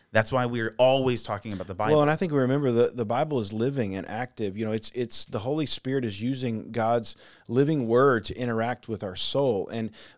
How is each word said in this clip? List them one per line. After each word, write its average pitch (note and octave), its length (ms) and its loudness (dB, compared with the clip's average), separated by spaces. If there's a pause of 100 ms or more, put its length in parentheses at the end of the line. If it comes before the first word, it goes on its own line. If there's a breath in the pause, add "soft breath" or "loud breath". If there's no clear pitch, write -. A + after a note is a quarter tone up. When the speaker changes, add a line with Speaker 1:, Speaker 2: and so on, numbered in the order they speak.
(100)
Speaker 1:
That's A2 220 2
why B2 140 2
we're A#2 300 -4
always C3 460 4
talking G#2+ 300 -6
about F2+ 160 -8
the G2 60 -10
Bible. G#2+ 200 0
Speaker 2:
Well, D3+ 80 6
and D3 80 4
I D#3+ 60 2
think E3 160 -2
we C#3+ 60 2
remember C3 340 2
that A#2 240 2
the A#2+ 80 -2
Bible C3+ 360 0
is G2+ 120 -6
living A2 420 -2
and F#2+ 140 -8
active. G#2+ 500 -6
You A2+ 60 -4
know, A2 80 -2
it's, A2 200 -4
it's A#2 320 -4
the A#2 160 -6
Holy C#3+ 260 -2
Spirit C3 380 -2
is G2+ 160 -6
using A#2+ 520 -4
God's A2+ 420 0 (320 loud breath)
living C#3 400 2
word A#2+ 380 4
to - 120 -6
interact A#2+ 520 -2
with A2 160 -6
our F#2 100 -6
soul. B2+ 540 0
And A2+ 220 -4 (280 loud breath)